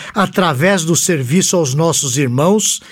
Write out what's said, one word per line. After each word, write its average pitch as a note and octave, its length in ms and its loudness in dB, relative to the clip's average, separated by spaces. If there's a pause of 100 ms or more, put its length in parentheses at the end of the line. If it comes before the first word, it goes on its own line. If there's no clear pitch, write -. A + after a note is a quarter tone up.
(140)
através F#3 720 0
do D#3+ 120 0
serviço D#3+ 600 0
aos C#3+ 180 0
nossos C#3+ 420 0
irmãos D3 640 0 (120)